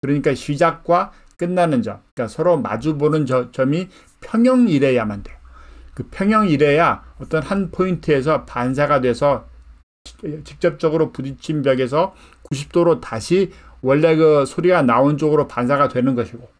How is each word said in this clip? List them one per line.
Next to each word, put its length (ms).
그러니까 340
시작과 760
끝나는 460
점, 180
그러니까 140
서로 280
마주보는 680
저-, 240
점이 380
평형이래야만 1040
돼요. 120
그 100
평형이래야 1000
어떤 240
한 300
포인트에서 720
반사가 560
돼서 480
지-, 400
직접적으로 640
부딪힌 520
벽에서 520
구십 300
도로 280
다시 520
원래 320
그 320
소리가 360
나온 360
쪽으로 300
반사가 400
되는 260
것이고 340